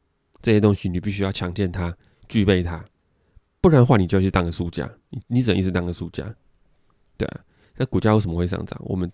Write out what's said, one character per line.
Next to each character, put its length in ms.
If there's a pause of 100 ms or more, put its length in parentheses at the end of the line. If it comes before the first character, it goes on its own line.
(420)
这 120
些 80
东 120
西 140
你 120
必 120
须 120
要 80
强 220
健 160
它、 260 (340)
具 160
备 180
它， 200 (760)
不 80
然 120
的 60
话 120
你 100
就 140
去 100
当 140
个 60
输 180
家， 200 (200)
你， 180
你 140
只 100
能 60
一 40
直 80
当 160
个 60
输 200
家， 220 (840)
对 100
啊。 140 (360)
那 100
股 120
价 140
为 60
什 100
么 80
会 80
上 200
涨？ 180
我 120
们 180